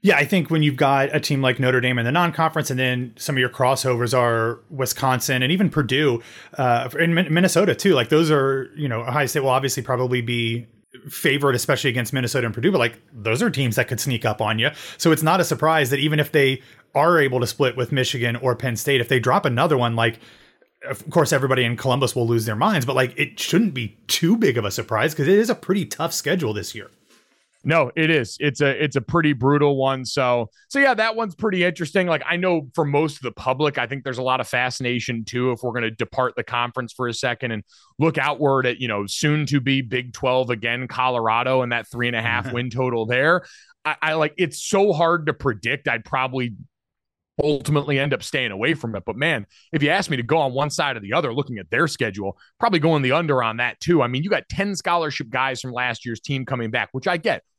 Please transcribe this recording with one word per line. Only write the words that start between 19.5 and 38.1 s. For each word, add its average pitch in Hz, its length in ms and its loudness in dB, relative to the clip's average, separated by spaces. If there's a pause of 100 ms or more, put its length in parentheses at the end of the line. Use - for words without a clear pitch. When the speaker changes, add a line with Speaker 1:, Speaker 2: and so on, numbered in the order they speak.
Speaker 1:
one, 120 160 0
like, 113 240 2 (680)
of - 260 -10
course, 165 220 4
everybody 131 300 2
in 117 140 0
Columbus 131 400 0
will 120 100 2
lose 113 180 2
their 110 120 -4
minds, 160 280 2
but, 131 120 -2
like, 127 200 0
it 143 220 -2
shouldn't 190 340 2
be 120 360 -8
too 180 280 2
big 151 220 2
of 107 60 -2
a 98 80 -2
surprise 117 420 -2
'cause 143 140 0
it 196 100 6
is 226 100 2
a 240 60 0
pretty 190 300 -2
tough 160 280 -6
schedule 143 400 -2
this 104 220 -8
year. 104 160 -14 (720)
Speaker 2:
No, 147 300 2
it 160 160 2
is. 139 300 2
It's 147 200 0
a, 139 220 2
it's 143 140 0
a 135 40 2
pretty 151 340 2
brutal 143 420 4
one. 131 280 0
So, 123 460 0 (180)
so 277 120 -2
yeah, 269 140 4
that 220 200 0
one's 220 220 -6
pretty 185 260 0
interesting. 180 460 0
Like, 151 180 0
I 170 100 -2
know 170 380 0
for 160 100 2
most 147 340 0
of - 40 -16
the 123 80 -4
public, 131 480 -2
I 123 80 -2
think 131 160 -10
there's 127 160 -6
a 131 40 -6
lot 127 180 0
of 120 80 -6
fascination 123 760 -2
too, 123 280 -2
if 117 100 -6
we're 123 100 -4
gonna 113 200 -2
depart 120 420 -2
the 113 80 -6
conference 120 500 -4
for 127 140 -6
a 120 80 -4
second 120 380 -4
and 107 100 -6 (380)
look 156 180 2